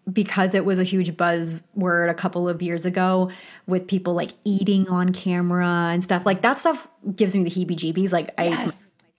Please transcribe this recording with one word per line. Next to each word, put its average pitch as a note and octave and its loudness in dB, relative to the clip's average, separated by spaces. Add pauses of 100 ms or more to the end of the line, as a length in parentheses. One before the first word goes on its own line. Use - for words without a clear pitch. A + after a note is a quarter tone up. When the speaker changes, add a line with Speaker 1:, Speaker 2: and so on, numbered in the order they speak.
(120)
Speaker 1:
because F#3+ 2
it F#3 2
was F#3+ 2
a F#3 2
huge F3+ 0
buzzword E3+ 0
a E3 2
couple F3 -2
of E3+ -4
years E3+ -4
ago F#3 2 (380)
with F3+ -2
people, F3+ -2
like, F3 -4 (120)
eating G3 2
on F3+ 2
camera F3 0
and F3 0
stuff, F3+ 0
like, F#3+ 2
that A#3+ 4
stuff D#4+ 0 (280)
gives F#3+ 2
me F#3+ 4
the E3+ 0
heebie-jeebies. F3 -2
Like, E3 0
I, E3+ 0
Speaker 2:
Yes, E3 -4 (180)